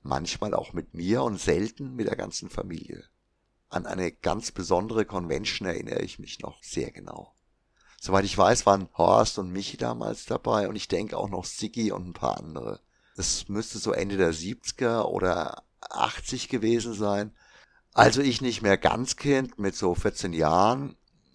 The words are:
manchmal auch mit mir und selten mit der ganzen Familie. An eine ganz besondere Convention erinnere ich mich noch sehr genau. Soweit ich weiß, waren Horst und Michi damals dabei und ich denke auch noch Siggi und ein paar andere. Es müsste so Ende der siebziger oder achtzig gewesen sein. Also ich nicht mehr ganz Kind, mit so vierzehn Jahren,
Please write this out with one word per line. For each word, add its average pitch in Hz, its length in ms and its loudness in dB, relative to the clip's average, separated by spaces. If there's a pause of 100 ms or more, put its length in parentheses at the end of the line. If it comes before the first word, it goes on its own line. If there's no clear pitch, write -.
manchmal 73 540 -4
auch - 180 -4
mit 82 220 -8
mir 95 280 0
und 110 160 -2
selten 107 560 -2
mit 120 120 -4
der - 100 -2
ganzen - 320 -8
Familie. - 560 -10 (640)
An 175 160 -4
eine 90 280 -4
ganz - 380 -2
besondere 98 540 0
Convention 92 640 -4
erinnere - 320 -2
ich - 180 -8
mich - 220 -16
noch - 220 -12
sehr - 280 -6
genau. 50 440 -16 (640)
Soweit 98 240 4
ich 98 140 -2
weiß, 101 260 8
waren 98 300 6
Horst 104 440 6
und 92 140 -6
Michi 95 240 -8
damals 117 480 -6
dabei 110 460 0
und 104 60 -8
ich - 120 -10
denke 98 300 -2
auch 98 100 -4
noch 92 160 -6
Siggi 110 480 -4
und 92 140 -6
ein 90 80 -12
paar 50 240 -2
andere. 60 420 -10 (360)
Es - 340 -4
müsste 107 280 -4
so 107 140 -2
Ende 98 240 -2
der 87 160 4
siebziger 110 800 -2
oder 90 540 -2 (160)
achtzig - 680 -4
gewesen 113 460 0
sein. 101 420 -2 (560)
Also 120 300 6
ich 131 180 2
nicht 123 220 -2
mehr 98 160 6
ganz - 380 0
Kind, 135 420 0
mit 98 180 -2
so 90 180 0
vierzehn - 380 -2
Jahren, 92 640 2 (380)